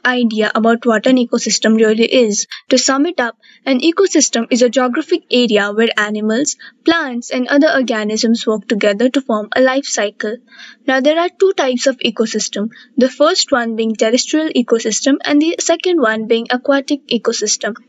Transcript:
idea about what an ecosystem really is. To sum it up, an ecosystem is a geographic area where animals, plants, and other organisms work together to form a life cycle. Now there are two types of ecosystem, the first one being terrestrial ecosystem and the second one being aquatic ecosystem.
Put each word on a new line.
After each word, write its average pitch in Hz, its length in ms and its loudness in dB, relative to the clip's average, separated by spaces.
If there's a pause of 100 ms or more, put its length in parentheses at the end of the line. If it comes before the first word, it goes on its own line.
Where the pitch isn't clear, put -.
idea 226 480 0
about 226 320 2
what 220 220 2
an 262 80 6
ecosystem 233 600 0
really 220 280 4
is. 220 420 2 (220)
To 262 100 4
sum 269 280 0
it 349 120 -4
up, 233 180 -4 (300)
an 262 140 0
ecosystem 320 680 0
is 233 140 2
a 247 80 4
geographic 254 640 -2
area 208 400 2
where 226 240 2
animals, 214 580 -2 (300)
plants, 285 480 -2
and 247 160 -4
other 285 260 4
organisms 220 720 -2
work 214 220 -2
together 208 400 0
to 269 140 0
form 214 340 -4
a - 40 2
life 262 260 2
cycle. 214 500 -6 (500)
Now 262 140 0
there 302 180 2
are 349 120 0
two 381 240 2
types 262 340 0
of 262 100 -2
ecosystem, 220 680 -4 (280)
the 254 140 2
first 320 400 0
one 233 240 0
being 220 220 -2
terrestrial 254 540 0
ecosystem 240 720 0
and 294 180 2
the 330 160 0
second 339 420 0
one 220 280 0
being 233 220 0
aquatic 277 580 -2
ecosystem. 220 640 -4 (140)